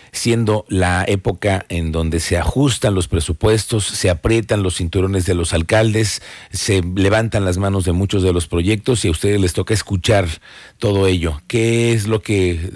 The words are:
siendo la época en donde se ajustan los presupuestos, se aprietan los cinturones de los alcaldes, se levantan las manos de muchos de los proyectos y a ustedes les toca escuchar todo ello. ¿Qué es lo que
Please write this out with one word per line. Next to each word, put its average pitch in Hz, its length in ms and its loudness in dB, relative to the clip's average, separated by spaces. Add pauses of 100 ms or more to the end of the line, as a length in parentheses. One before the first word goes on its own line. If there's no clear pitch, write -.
(100)
siendo 113 580 0
la 92 380 0
época 98 640 -2
en 82 240 -2
donde 82 260 0
se - 200 -2
ajustan 120 580 0
los 90 100 0
presupuestos, 104 760 0
se - 260 0
aprietan 110 540 0
los 90 140 -2
cinturones 92 480 0
de 92 80 0
los 85 200 -2
alcaldes, 110 680 0 (280)
se 98 320 0 (140)
levantan 104 480 2
las 90 120 0
manos 98 280 0
de 87 80 0
muchos 95 320 0
de 90 80 4
los 87 160 -2
proyectos 104 560 0
y 98 40 2
a 80 40 2
ustedes 101 280 0
les 90 120 0
toca 110 220 -2
escuchar 98 520 0 (520)
todo 98 280 0
ello. 82 400 0
¿Qué 117 460 2
es 107 160 -2
lo 110 140 0
que 92 360 0 (180)